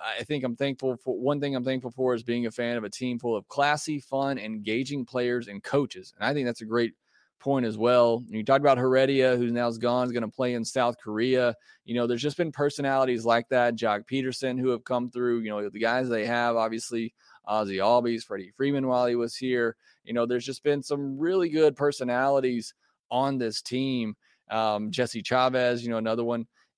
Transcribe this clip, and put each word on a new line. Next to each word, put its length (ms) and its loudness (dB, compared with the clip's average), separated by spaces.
I 60 -6
think 200 -4
I'm 100 -4
thankful 440 -4
for, 200 -4
one 220 0
thing 160 -2
I'm 80 -4
thankful 260 -4
for 240 0
is 80 -4
being 220 -2
a 60 -2
fan 260 -4
of 80 -6
a 60 -6
team 280 -6
full 160 -2
of 140 -4
classy, 520 0
fun, 360 -2
engaging 720 -4
players 420 -2
and 140 -12
coaches." 520 -2
And 140 -2
I 60 0
think 100 -2
that's 160 -4
a 60 -12
great 260 2
point 240 0
as 140 -2
well. 500 6
You 160 -6
talked 160 4
about 160 6
Heredia, 600 4
who 140 2
now 180 0
is 100 -4
gone, 280 2
is 60 -4
gonna 160 -2
play 240 -2
in 100 -2
South 400 0
Korea. 520 2
You 80 -6
know, 120 2
there's 140 0
just 160 -4
been 160 -2
personalities 720 0
like 240 2
that. 280 2
Jock 300 0
Peterson, 520 -4
who 100 0
have 160 0
come 260 -2
through, 300 0
you 80 -4
know, 220 -4
the 80 -12
guys 320 0
they 160 0
have, 300 2
obviously, 580 -2
Ozzie 320 -2
Albies, 460 2
Freddie 300 -10
Freeman 320 0
while 200 2
he 100 2
was 200 -2
here. 400 0
You 80 -10
know, 140 0
there's 180 -2
just 180 -10
been 200 0
some 360 -6
really 300 0
good 280 4
personalities 960 0
on 280 0
this 240 -4
team. 540 -4
Um, 400 0
Jesse 320 -2
Chavez, 600 2
you 80 -4
know, 60 -2
another 260 0
one 240 -2